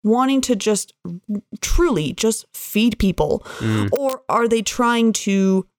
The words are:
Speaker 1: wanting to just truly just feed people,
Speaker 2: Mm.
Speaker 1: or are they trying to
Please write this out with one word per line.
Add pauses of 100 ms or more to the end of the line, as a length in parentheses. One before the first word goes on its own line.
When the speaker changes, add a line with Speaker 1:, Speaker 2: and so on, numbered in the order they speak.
Speaker 1:
wanting
to
just (640)
truly
just
feed
people, (180)
Speaker 2:
Mm.
Speaker 1:
or
are
they
trying
to (120)